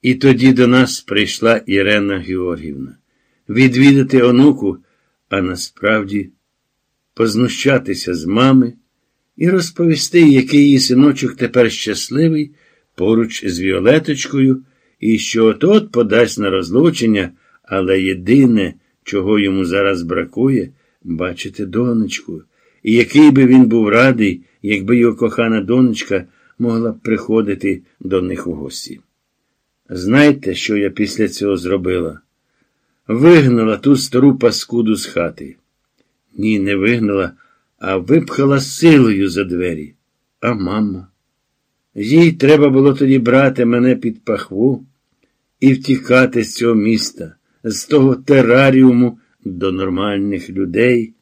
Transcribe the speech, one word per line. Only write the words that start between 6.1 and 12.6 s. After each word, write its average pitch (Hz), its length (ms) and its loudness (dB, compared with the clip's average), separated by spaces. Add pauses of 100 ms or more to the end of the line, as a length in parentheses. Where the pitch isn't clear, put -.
познущатися 113 1000 -2
з 80 100 -10
мами 120 480 2 (640)
і 170 140 -2
розповісти, 170 720 -2
який 143 400 4
її 143 180 4
синочок 131 580 0
тепер 117 360 0
щасливий 147 760 -4 (440)